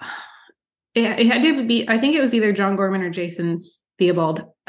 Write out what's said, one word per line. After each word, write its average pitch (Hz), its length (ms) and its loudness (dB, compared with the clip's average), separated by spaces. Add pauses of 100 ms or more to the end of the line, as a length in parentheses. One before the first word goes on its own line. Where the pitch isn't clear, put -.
<sighs> - 920 -18
it, 226 260 0
it 233 60 4
had 240 160 2
to 277 240 2
be, 233 220 0
I 226 100 4
think 277 160 2
it 311 60 2
was 247 140 0
either 214 180 2
John 196 240 0
Gorman 190 260 0
or 180 80 -4
Jason 170 500 -4 (380)
Theobald, 165 460 0 (240)